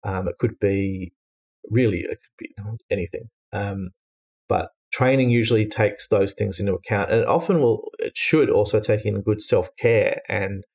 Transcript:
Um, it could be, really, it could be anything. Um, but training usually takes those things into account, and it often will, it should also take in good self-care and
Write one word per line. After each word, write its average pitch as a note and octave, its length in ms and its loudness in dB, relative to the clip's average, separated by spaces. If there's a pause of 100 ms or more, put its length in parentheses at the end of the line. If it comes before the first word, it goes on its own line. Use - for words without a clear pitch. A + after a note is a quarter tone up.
Um, F#2+ 240 -4
it - 100 -8
could G#2+ 220 -2
be, G2 520 -2 (580)
really, G#2+ 300 2
it - 200 -8
could - 180 -20
be - 160 -16 (360)
anything. G2 380 -4 (240)
Um, G2 380 -6 (580)
but - 200 0 (240)
training C3 380 2
usually A2+ 360 2
takes - 420 -2
those G2+ 260 2
things G2+ 260 -4
into G2 140 0
account, G2+ 360 -2
and A2+ 100 4
it - 80 0
often E3+ 320 2
will, A#2 380 2
it - 180 -6
should - 340 2
also G#2 300 2
take G#2+ 240 0
in G2+ 180 -2
good G#2+ 200 0
self-care G#2+ 840 2
and G2 360 -4 (100)